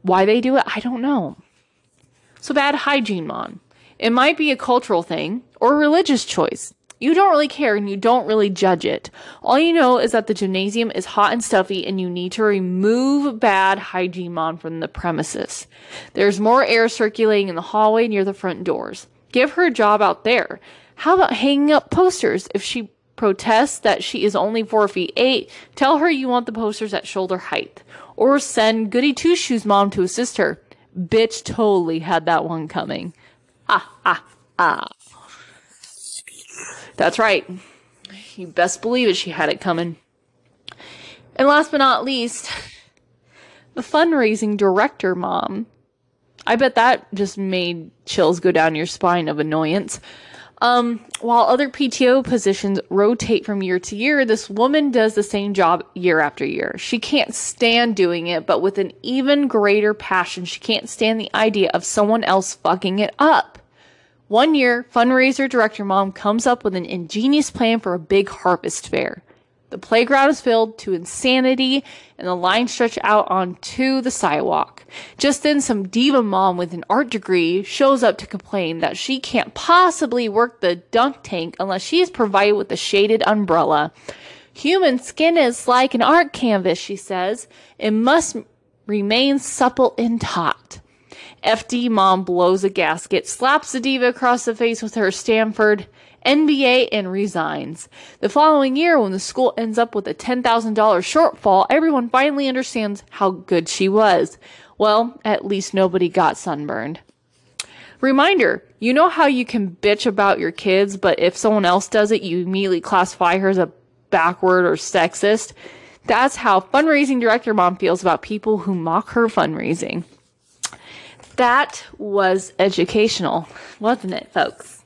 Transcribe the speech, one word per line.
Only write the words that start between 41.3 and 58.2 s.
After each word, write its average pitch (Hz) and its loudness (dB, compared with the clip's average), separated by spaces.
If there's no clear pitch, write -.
And 269 2
last 302 4
but 294 -2
not 254 2
least, 247 -6
the 240 -8
fundraising 233 0
director 196 0
mom. 180 -4
I 233 2
bet 254 0
that 240 2
just 190 -6
made 175 -4
chills 170 0
go 180 2
down 160 2
your 156 -4
spine 175 -2
of 151 -4
annoyance. 156 -2
Um, 240 0
while 233 2
other 269 2
P 262 -4
T 254 0
O 254 4
positions 196 -2
rotate 208 0
from 202 -4
year 185 -2
to 180 -8
year, 269 0
this 220 -2
woman 277 0
does 220 2
the 208 0
same 202 -4
job 180 2
year 180 0
after 147 -2
year. - -6
She - -6
can't 254 -2
stand 233 0
doing 175 0